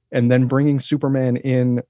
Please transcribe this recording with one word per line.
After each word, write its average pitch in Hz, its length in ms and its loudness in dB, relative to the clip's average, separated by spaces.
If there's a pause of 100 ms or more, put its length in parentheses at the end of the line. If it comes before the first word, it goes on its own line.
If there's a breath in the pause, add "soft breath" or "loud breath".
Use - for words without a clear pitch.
(120)
and 120 200 2
then 127 140 2
bringing 139 340 0
Superman 135 580 -2
in 123 520 0